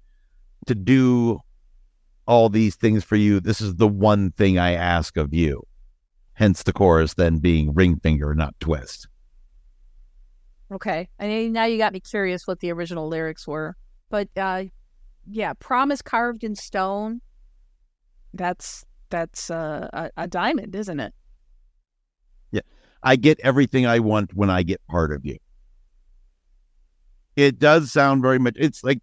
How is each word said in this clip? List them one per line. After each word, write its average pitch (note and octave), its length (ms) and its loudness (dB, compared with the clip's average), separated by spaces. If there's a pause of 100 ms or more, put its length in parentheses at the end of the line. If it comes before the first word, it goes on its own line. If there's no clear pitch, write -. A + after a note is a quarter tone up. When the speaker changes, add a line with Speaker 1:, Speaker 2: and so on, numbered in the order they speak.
(680)
Speaker 1:
to B2 80 -2
do A#2+ 680 2 (840)
all A2+ 220 6
these G#2+ 260 2
things A2 300 2
for A2 120 0
you, G#2 220 4
this F#2+ 220 -2
is G2 160 -4
the G#2+ 100 6
one G2+ 460 2
thing F#2+ 260 2
I F2 140 2
ask E2+ 460 -2
of D2 160 -4
you. D#2+ 280 0 (720)
Hence G2+ 300 2
the F#2+ 100 -2
chorus E2 400 4
then E2 260 2
being D2+ 360 2
ring F2 260 2
finger, D2 340 0
not D2+ 260 -2
twist. - 460 -8 (1700)
Speaker 2:
Okay. F#3 340 -6 (120)
And A3 340 -4
now A3+ 120 -2
you A3+ 120 0
got G#3+ 160 0
me F#3 80 -10
curious F#3 460 -4
what F#3 140 -8
the F3 120 -6
original E3 360 -8
lyrics D#3+ 380 -8
were. D#3 300 -8 (320)
But, G#3 200 -4 (100)
uh, F#3+ 260 -4 (640)
yeah, G#3 280 -6
promise C4+ 420 -2
carved A#3 440 -4
in G#3+ 100 -8
stone. G3+ 680 -6 (1120)
That's, - 540 -10 (240)
that's, E3+ 400 -8
uh, D#3 420 -8
a, - 240 -10
a E3+ 100 -8
diamond, G3+ 480 -4
isn't F#3+ 260 -8
it? F#2+ 120 -10 (1400)
Speaker 1:
Yeah. G#2+ 100 -6 (400)
I C3 140 4
get D3 240 4
everything C3 440 2
I A#2 140 2
want G#2+ 340 0
when G2 160 0
I F#2 140 2
get F2+ 240 -4
part D#2+ 260 0
of C#2 140 -8
you. C#2+ 100 -8 (2000)
It C#3+ 220 4
does D3 340 4
sound C#3 300 2
very C3 160 2
much, B2 200 0
it's C#3+ 240 -2
like B2+ 200 -2